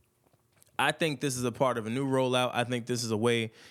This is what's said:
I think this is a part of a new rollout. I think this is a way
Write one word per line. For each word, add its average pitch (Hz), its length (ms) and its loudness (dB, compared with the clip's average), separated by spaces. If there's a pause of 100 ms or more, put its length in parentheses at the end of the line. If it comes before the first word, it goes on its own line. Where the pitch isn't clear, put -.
(800)
I 143 120 4
think 156 300 -2
this 135 160 -2
is 123 60 -4
a 123 80 0
part 120 260 0
of 110 80 -6
a 107 60 -4
new 135 140 -2
rollout. 127 480 2
I 120 100 0
think 120 240 -4
this 120 160 -2
is 113 80 -4
a 110 40 2
way 113 360 2 (200)